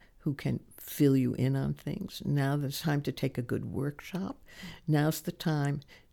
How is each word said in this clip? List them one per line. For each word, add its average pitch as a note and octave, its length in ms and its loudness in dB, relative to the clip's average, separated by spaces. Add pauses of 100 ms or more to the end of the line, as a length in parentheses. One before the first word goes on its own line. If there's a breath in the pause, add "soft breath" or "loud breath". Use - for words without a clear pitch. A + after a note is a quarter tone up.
(180 soft breath)
who D3 160 -2
can - 260 -2 (160)
fill C#3 400 4
you B2+ 180 4
in C3+ 220 2
on C#3 160 0
things. - 520 -8
Now C#3+ 320 2
the C#3 140 -2
time D3 320 0
to C#3 100 -2
take - 260 -4
a B2 40 -2
good A#2 220 -4
workshop. D3 800 -6 (440 loud breath)
Now's D3+ 340 4
the E3+ 120 -8
time C#3+ 480 0 (320 loud breath)